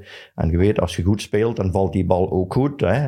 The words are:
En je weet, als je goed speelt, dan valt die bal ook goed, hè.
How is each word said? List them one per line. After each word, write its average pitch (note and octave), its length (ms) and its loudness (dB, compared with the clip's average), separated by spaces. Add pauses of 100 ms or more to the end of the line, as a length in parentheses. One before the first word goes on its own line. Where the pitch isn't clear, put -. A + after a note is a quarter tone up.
(360)
En - 140 0
je E2 80 2
weet, G2 220 4
als - 160 -2
je - 80 -2
goed G2+ 180 2
speelt, A2 340 -2
dan G2 160 -2
valt F#2+ 220 0
die F#2+ 120 0
bal F#2 260 0
ook F2+ 220 -2
goed, C#3+ 280 -2
hè. B2 260 0